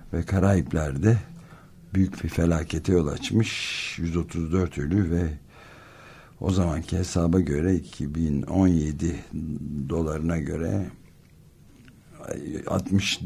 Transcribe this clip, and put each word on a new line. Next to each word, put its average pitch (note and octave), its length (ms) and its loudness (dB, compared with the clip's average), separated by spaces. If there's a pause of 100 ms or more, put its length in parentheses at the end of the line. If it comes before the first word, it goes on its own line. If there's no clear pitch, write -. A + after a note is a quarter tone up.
(120)
ve E2 100 0
Karayipler'de F2 920 2 (800)
büyük F#2+ 300 2
bir E2 40 0
felakete E2 640 2
yol F2 140 4
açmış. - 920 -2
Yüz E2 180 -2
otuz E2 360 -2
dört F2+ 260 0
ölü D#2+ 320 2
ve F2 120 2 (1160)
o F#2 100 0
zamanki F2 480 0
hesaba F2 420 2
göre E2 340 2
iki D2+ 400 -4
bin D2+ 280 0
on F#2+ 260 4
yedi D#2 480 2 (720)
dolarına E2 500 -2
göre E2 480 -2 (1800)
altmış F#2+ 600 0